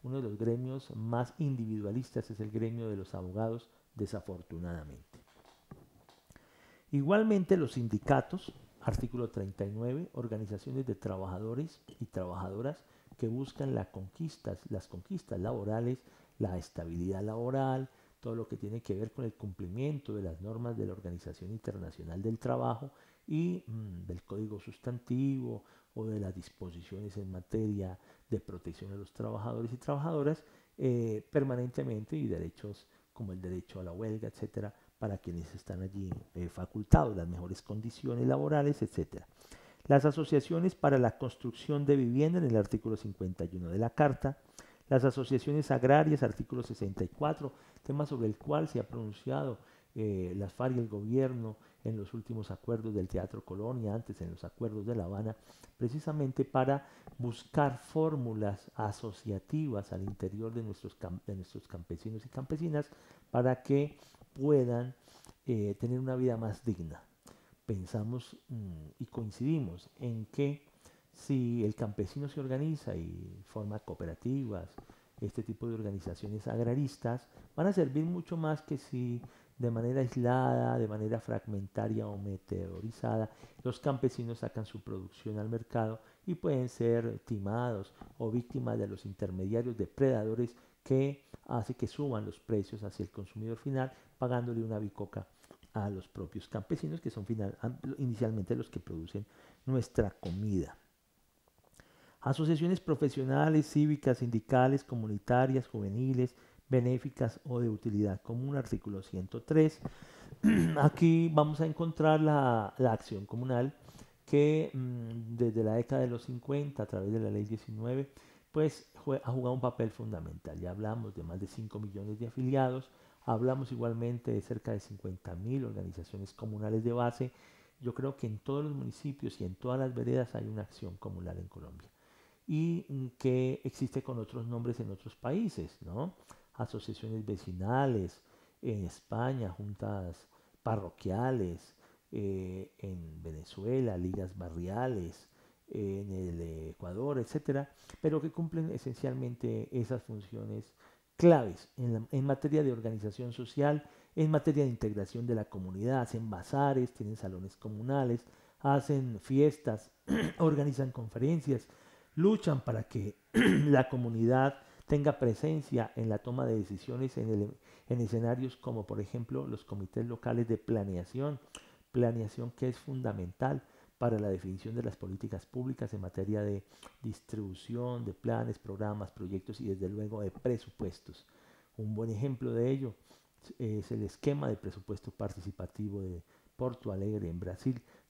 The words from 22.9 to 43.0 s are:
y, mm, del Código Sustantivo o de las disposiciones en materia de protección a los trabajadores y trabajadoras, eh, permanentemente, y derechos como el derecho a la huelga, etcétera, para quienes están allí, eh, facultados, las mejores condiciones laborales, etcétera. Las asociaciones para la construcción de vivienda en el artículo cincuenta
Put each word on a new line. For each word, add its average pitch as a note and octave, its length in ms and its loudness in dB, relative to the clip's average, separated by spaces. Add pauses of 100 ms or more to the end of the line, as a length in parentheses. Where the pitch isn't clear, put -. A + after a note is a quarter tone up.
y, F3 400 -2
mm, G#2 380 -8
del F2 180 -8
Código G#2+ 360 -8
Sustantivo B2 1040 -4 (300)
o A2 100 -6
de G#2+ 140 -2
las F#2+ 140 -2
disposiciones F#2 840 -10
en F#2+ 140 -6
materia G2 680 -2 (320)
de A2+ 100 0
protección F#2 540 -10
a - 20 -8
los G2+ 160 -12
trabajadores A2+ 640 -6
y B2 40 -8
trabajadoras, D3 680 0 (340)
eh, A#2 540 0
permanentemente, B2+ 840 0
y D3 120 -2
derechos E2+ 600 -6 (240)
como G2+ 220 -8
el F#2 80 -8
derecho F#2 380 -6
a F#2 40 -8
la F2 80 -8
huelga, A2 360 -4
etcétera, G#2 460 -6 (260)
para G2+ 180 -2
quienes E2+ 380 -6
están F#2+ 260 -8
allí, F#2+ 280 -6 (260)
eh, F2 120 -4
facultados, G#2+ 720 4
las E2+ 100 -4
mejores F2 340 -6
condiciones A#2 680 -2
laborales, C#3+ 560 4
etcétera. - 440 -4 (600)
Las C#3 180 8
asociaciones D#3+ 720 2
para C#3 240 6
la B2 180 4
construcción C3+ 680 -2
de C#3+ 100 8
vivienda C#3 420 4
en E3+ 80 2
el A#2 100 4
artículo G#2+ 400 2
cincuenta F#2 500 -4